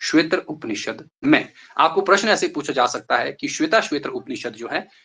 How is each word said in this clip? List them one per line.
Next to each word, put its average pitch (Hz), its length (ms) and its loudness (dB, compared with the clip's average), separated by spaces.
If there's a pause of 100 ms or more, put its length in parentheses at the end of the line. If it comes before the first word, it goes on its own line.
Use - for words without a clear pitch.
श्वेत्र 165 360 2
उपनिषद - 720 -8 (140)
में। 131 300 2 (240)
आपको 160 240 4
प्रश्न 196 260 2
ऐसे 196 200 2
पूछा 143 260 -6
जा 123 140 4
सकता 123 300 -2
है 135 140 -2
कि 143 160 -8
श्वेता 160 340 2
श्वेत्र - 280 -4
उपनिषद 123 440 -8
जो 113 180 -12
है - 160 -6 (180)